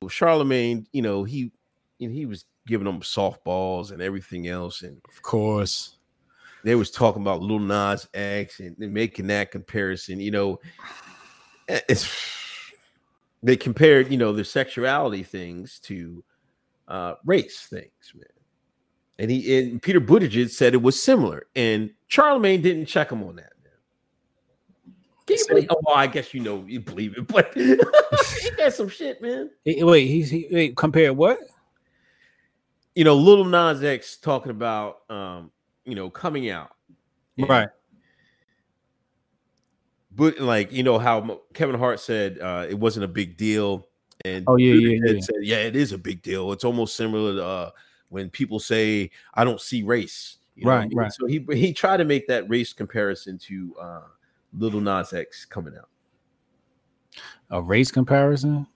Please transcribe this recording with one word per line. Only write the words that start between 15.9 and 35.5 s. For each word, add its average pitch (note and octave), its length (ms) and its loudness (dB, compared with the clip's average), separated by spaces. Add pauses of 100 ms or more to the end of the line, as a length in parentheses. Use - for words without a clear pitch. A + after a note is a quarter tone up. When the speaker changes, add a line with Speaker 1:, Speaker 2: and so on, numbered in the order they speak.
Speaker 1:
uh, F2+ 280 -10 (100)
race - 420 -2
things, - 480 -18
man. - 100 -20 (960)
And A2 120 -2
he, C3 260 2
and A#2+ 240 -2
Peter F3+ 200 2
Buttigieg B2 480 2
said B2 240 4
it B2 80 4
was C3 200 2
similar, B2+ 440 2 (100)
and A2 360 0 (160)
Charlemagne A#3 540 4
didn't D#3+ 260 0
check D#3 240 0
him A2 120 -8
on F2 140 -14
that, - 160 -20 (100)
man. - 1300 -20 (340)
Can G#4+ 100 2
you A4 60 -2
Speaker 2:
So - 100 -2
Speaker 1:
believe? - 160 6
Oh, E3 160 2
well, D3 100 4
I C#3 120 6
guess C3 260 -6
you B2+ 80 -8
know G2+ 260 -6
you A#2+ 140 -10
believe G2 360 -8
it, B2 100 -10
but G3+ 260 2
<laughs> - 20 -14
he C4 200 4 (840)
got D4 160 2
some G3+ 160 -6
shit, C#4 320 -10
man. C4 300 -8 (120)
Speaker 2:
He, D3+ 200 0
wait, D#3+ 240 8
he's, D3 240 0
he, E3 200 -6
wait, D#3 240 0
compared D3+ 400 4
what? G3 220 4 (1600)
Speaker 1:
You E3+ 80 6
know, D3+ 120 10
Lil F#3+ 300 10
Nas E3 380 4
X C#3 340 -4
talking C3+ 320 -4
about, G#2+ 480 -6 (120)
um, F#2 420 -12 (340)